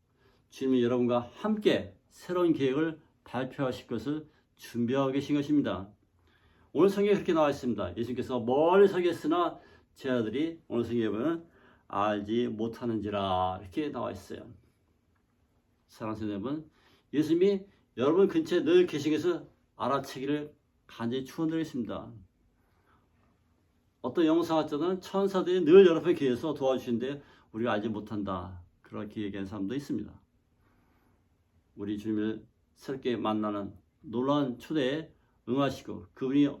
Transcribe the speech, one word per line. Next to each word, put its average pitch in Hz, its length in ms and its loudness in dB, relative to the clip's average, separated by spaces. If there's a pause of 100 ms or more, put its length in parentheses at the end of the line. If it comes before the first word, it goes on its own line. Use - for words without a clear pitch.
(500)
주님은 131 300 0
여러분과 120 540 2
함께 190 600 0 (160)
새로운 180 420 0
계획을 147 480 0 (240)
발표하실 131 600 -6
것을 143 400 -6 (300)
준비하고 131 560 0
계신 139 240 0
것입니다. 131 520 0 (840)
오늘 185 180 6
성경에 202 240 2
그렇게 - 180 0
나와 151 180 4
있습니다. 98 460 -4
예수님께서 120 440 -4
"멀리 165 480 6
서 180 100 0
계시나 170 600 0 (360)
제자들이", 131 720 -2
오늘 117 160 -2
성경에 113 240 0
보면 147 380 -2 (400)
"알지 104 640 0
못하는지라." 104 1120 -4
이렇게 147 280 -6
나와 113 220 -6
있어요. - 340 -14 (1400)
사랑하는 107 420 -8
여러분, 117 420 -6 (440)
예수님이 175 520 2 (300)
여러분 160 320 4
근처에 160 360 0
늘 175 220 6
계신 151 260 -2
것을 156 340 -2 (300)
알아채기를 143 800 -4 (320)
간절히 120 380 -6
축원드리겠습니다. 139 880 -6 (1900)
어떤 156 240 2
영성학자는 160 760 0
"천사들이 185 640 0
늘 185 220 12
여러분에 165 280 4
계셔서 135 400 0
도와주시는데 131 680 -2 (300)
우리가 113 200 -4
알지 107 160 -2
못한다." 101 720 -8 (200)
그렇게 107 400 -10
얘기한 98 240 -8
사람도 104 280 -6
있습니다. 127 380 -8 (1600)
우리 104 220 -6
주님을 107 460 -4 (320)
새롭게 131 400 -4
만나는 104 580 -4 (260)
놀라운 131 580 -2
초대에 151 540 -4 (360)
응하시고 131 640 -4
그분이 139 340 2 (140)